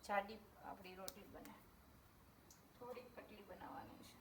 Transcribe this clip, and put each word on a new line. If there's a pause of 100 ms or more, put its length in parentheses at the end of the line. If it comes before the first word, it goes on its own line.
જાડી (260)
આપણી
રોટલી
બને. (1200)
થોડીક
પતલી
બનાવવાની
છે.